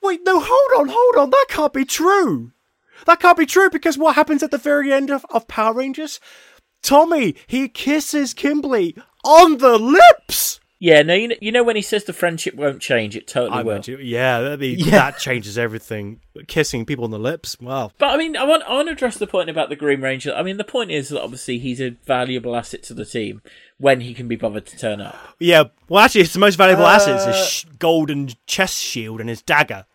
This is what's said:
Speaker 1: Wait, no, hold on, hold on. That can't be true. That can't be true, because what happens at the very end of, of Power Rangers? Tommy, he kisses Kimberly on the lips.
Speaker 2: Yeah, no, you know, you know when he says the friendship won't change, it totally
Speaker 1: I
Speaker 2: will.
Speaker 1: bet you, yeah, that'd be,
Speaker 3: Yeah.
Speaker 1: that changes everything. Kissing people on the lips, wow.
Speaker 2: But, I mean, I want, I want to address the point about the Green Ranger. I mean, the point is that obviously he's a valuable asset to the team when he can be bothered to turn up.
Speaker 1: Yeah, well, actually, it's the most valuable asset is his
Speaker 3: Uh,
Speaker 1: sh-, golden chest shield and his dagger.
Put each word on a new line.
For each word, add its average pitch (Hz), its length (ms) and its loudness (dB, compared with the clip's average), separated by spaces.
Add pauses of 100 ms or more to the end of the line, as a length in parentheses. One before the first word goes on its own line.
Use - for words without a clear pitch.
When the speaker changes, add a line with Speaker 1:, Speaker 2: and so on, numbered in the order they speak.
Speaker 1:
Wait, 370 240 -4
no, 370 160 4
hold 523 380 2
on, 285 100 2
hold 480 280 2
on. 277 140 2
That 539 180 4
can't 302 240 -2
be 269 100 -2
true. 269 720 0 (520)
That 339 140 4
can't 349 180 6
be 330 80 2
true, 381 240 4
because 320 280 -4
what 302 180 2
happens 311 280 0
at 302 80 -6
the 294 60 -4
very 285 360 0
end 269 160 0
of, 277 200 -6
of - 200 -4
Power 220 240 -2
Rangers? 269 480 -8 (600)
Tommy, 294 540 2 (120)
he 262 220 -4
kisses 285 640 -4
Kimberly 269 600 -2 (300)
on 320 320 8
the 240 200 4
lips. 320 840 4 (240)
Speaker 2:
Yeah, 156 200 6
no, 160 100 2
you 214 140 0
know, 233 120 -6
you 208 120 -6
know 240 120 2
when 233 120 0
he 208 80 -4
says 208 220 -4
the 180 80 -10
friendship 165 420 -6
won't 139 260 -4
change, 110 340 -2
it - 120 -14
totally 123 320 -4
Speaker 1:
I - 20 -6
Speaker 2:
will. 113 140 -4
Speaker 1:
bet 101 120 -10
you, 131 120 -14
yeah, 123 420 -2
that'd 139 180 -6
be, 135 100 -4
Speaker 3:
Yeah. 165 220 -2
Speaker 1:
that 143 280 2
changes 107 360 -8
everything. 110 680 -8 (260)
Kissing 135 400 -4
people 123 160 -6
on 113 80 -6
the 107 80 -10
lips, 123 400 -8
wow. 123 400 -8
Speaker 2:
But, 285 100 2
I 277 80 -2
mean, 320 180 -4
I 247 100 -4
want, 311 180 0
I 226 100 -8
want 294 140 -2
to 330 60 -8
address 247 260 -6
the 208 80 -6
point 170 240 -4
about 156 180 -4
the 151 60 -8
Green 143 260 -2
Ranger. 135 320 -6
I - 80 -6
mean, 190 160 -6
the 208 60 -8
point 220 260 -6
is 147 200 -6
that 143 120 -8
obviously 123 380 -10
he's 123 200 -10
a 127 120 -8 (160)
valuable 127 480 -4
asset - 280 -10
to - 120 -20
the 110 100 -12
team 104 380 -10 (340)
when 135 240 2
he 120 140 -14
can 120 120 -12
be 117 80 -4
bothered 107 300 -8
to - 120 -20
turn 104 240 -6
up. 90 140 -16 (220)
Speaker 1:
Yeah, 170 280 4 (220)
well, 196 160 4
actually, - 180 4
it's 165 120 2
the 175 60 -6
most 202 160 4
valuable 190 320 6
asset 202 320 6
is - 80 -2
his 190 80 -2
Speaker 3:
Uh, 190 100 0
Speaker 1:
sh-, - 200 -8 (120)
golden 156 520 -2 (180)
chest - 340 -4
shield 110 380 -10
and 113 100 -10
his 113 140 -10
dagger. 135 520 0